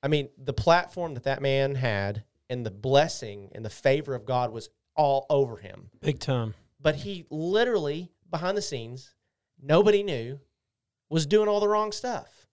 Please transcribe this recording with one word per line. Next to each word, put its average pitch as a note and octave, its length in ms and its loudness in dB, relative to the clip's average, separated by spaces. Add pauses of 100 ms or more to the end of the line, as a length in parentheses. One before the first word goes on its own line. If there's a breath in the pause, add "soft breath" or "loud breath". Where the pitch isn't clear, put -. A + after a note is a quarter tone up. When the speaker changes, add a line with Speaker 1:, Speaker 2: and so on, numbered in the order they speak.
Speaker 1:
I C#3 60 -2
mean, D3 200 0 (100)
the C3 140 -6
platform E3+ 600 2
that B2 100 -10
that C3+ 180 -2
man C#3 320 2
had G#2+ 500 -2 (260)
and B2 160 -6
the G#2 40 -6
blessing G#2+ 840 0
and A2+ 100 -12
the A2 60 -8
favor C#3 440 0
of A2 100 -10
God B2 280 0
was A2+ 180 -12 (260)
all C#3 340 2
over C3+ 280 2
him. F#2+ 320 -18 (100)
Speaker 2:
Big D3 180 -2
time. A#2+ 360 -2 (240)
Speaker 1:
But D3 180 0
he F3+ 340 -10
literally, F3 800 0 (180)
behind F3+ 260 -2
the G3+ 60 -2
scenes, B2 520 -10 (460)
nobody G3 420 4
knew, C#3 360 -6 (720)
was D#3 180 0
doing G#3 220 4
all G#3 100 2
the G#3 100 2
wrong G#3+ 220 2
stuff. - 640 -8